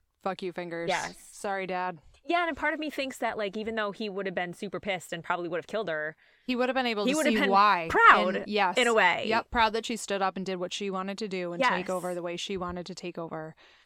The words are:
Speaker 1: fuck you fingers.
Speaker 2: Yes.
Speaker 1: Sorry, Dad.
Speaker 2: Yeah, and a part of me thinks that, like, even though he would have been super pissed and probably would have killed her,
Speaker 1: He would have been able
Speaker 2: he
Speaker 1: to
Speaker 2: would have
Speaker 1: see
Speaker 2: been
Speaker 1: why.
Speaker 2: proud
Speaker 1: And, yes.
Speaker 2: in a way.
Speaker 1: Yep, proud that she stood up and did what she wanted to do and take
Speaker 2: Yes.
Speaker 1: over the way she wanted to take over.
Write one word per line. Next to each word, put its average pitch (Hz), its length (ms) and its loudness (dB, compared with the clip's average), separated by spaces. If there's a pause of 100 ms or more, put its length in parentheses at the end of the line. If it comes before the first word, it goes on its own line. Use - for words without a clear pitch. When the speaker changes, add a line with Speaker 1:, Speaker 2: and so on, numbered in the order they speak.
(240)
Speaker 1:
fuck 190 180 -4
you 185 100 -6
fingers. 170 380 -6
Speaker 2:
Yes. 175 260 -2 (160)
Speaker 1:
Sorry, 196 360 -6
Dad. 180 320 -4 (260)
Speaker 2:
Yeah, 339 220 2
and 311 100 -4
a - 20 -12
part 302 140 0
of 294 60 -4
me 311 100 -4
thinks 269 300 -6
that, 226 180 -2
like, 208 180 -4
even 220 200 -4
though 208 160 -2
he 214 180 -6
would 190 160 -6
have 190 100 -4
been 175 180 -2
super 185 260 -8
pissed 190 340 -6
and 170 100 -8
probably 175 240 -2
would 170 120 -4
have 151 80 -8
killed 214 200 -4
her, 156 280 -4 (320)
Speaker 1:
He 254 80 0
would 247 120 2
have 254 80 -2
been 262 120 2
able 208 180 0
Speaker 2:
he 254 60 4
Speaker 1:
to 302 60 0
Speaker 2:
would 302 100 2
have 226 80 4
Speaker 1:
see 214 60 2
Speaker 2:
been 196 100 2
Speaker 1:
why. 196 380 6
Speaker 2:
proud 208 480 8
Speaker 1:
And, 202 100 -6
yes. 208 300 2
Speaker 2:
in 247 100 4
a 233 60 4
way. 180 340 4
Speaker 1:
Yep, 220 240 0
proud 226 220 4
that 226 120 -2
she 233 120 -4
stood 202 240 -4
up 190 140 0
and 190 100 -4
did 190 120 -2
what 175 160 -6
she 202 160 -6
wanted 190 300 -6
to 220 80 -4
do 180 260 -4
and 175 100 -4
take 185 240 2
Speaker 2:
Yes. - 20 -4
Speaker 1:
over 180 260 -4
the 175 80 -6
way 170 140 -6
she 196 200 -6
wanted 180 300 -6
to 180 80 -12
take 175 220 -10
over. 160 380 -10 (300)